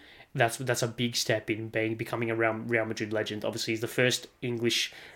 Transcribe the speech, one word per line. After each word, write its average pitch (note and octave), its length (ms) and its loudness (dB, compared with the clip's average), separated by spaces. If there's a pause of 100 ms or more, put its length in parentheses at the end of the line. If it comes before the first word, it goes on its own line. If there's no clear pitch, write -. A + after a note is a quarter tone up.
(360)
that's, B2 220 4
that's B2+ 260 0
a A#2+ 40 2
big A#2 280 -2
step - 340 0
in A2 200 -2
being, A2 260 0
becoming A2+ 340 -2
a A2+ 60 0
Real, A2+ 180 4
Real A2+ 320 0
Madrid A2 260 -4
legend. G#2+ 320 -2
Obviously, A2 280 -2
he's A2 100 -2
the A#2 60 -2
first B2+ 400 2 (160)
English A#2 500 0 (220)